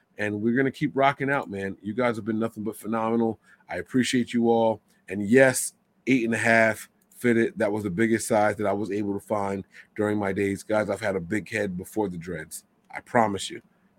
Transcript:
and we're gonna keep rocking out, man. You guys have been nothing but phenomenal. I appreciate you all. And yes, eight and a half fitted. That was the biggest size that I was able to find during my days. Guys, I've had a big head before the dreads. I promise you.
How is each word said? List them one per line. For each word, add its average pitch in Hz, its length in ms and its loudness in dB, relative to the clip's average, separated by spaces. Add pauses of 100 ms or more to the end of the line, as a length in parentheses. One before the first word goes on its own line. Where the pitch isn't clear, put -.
(160)
and 104 240 -2
we're 117 160 2
gonna 135 140 2
keep 131 240 -4
rocking 135 360 2
out, 139 200 -2
man. 98 320 -6
You 101 100 -6
guys 117 240 0
have 104 80 -8
been 110 140 -2
nothing 110 260 -4
but 104 120 -6
phenomenal. 113 640 0 (300)
I 87 80 -8
appreciate 120 560 0
you 117 160 2
all. 113 320 2 (280)
And 98 200 -4
yes, 127 460 4 (320)
eight 127 180 4
and 113 100 0
a 110 40 0
half 113 500 4 (280)
fitted. 117 400 2
That 104 160 0
was 104 100 -4
the 104 80 -2
biggest 110 380 0
size 104 280 2
that 107 100 -4
I 98 60 0
was 101 180 -4
able 101 220 -2
to 98 80 -6
find 98 440 -4 (320)
during 104 220 0
my 98 140 -2
days. 98 300 -2
Guys, 107 260 -2
I've 98 120 -4
had 98 160 -2
a 90 40 -4
big 90 300 -6
head 101 260 -4
before 101 320 -4
the 87 80 -10
dreads. 80 480 -10 (260)
I - 100 -14
promise 107 500 0
you. 117 100 -14 (380)